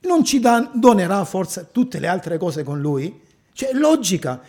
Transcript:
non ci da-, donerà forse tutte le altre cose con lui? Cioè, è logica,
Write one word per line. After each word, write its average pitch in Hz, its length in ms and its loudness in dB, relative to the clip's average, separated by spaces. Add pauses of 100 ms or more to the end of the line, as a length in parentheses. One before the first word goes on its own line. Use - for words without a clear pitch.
non 349 220 2
ci 277 160 0
da-, 233 340 2
donerà 202 500 4
forse 180 480 -6
tutte 254 280 -2
le 165 80 -4
altre 170 280 -4
cose 160 280 -4
con 143 160 -6
lui? 147 420 -4 (300)
Cioè, 269 160 -6
è 262 60 -4
logica, 226 760 0